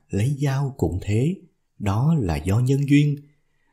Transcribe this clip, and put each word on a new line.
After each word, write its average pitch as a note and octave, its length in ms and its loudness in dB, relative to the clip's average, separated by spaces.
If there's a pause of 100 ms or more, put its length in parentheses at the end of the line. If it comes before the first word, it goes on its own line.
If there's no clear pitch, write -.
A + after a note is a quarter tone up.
(100)
lấy B2+ 300 -2
dao C3+ 360 -2
cũng F2 260 -2
thế, B2 320 0 (440)
đó A2+ 400 0
là E2+ 180 0
do F#2+ 220 0
nhân C#3 300 0
duyên, D3 280 4 (560)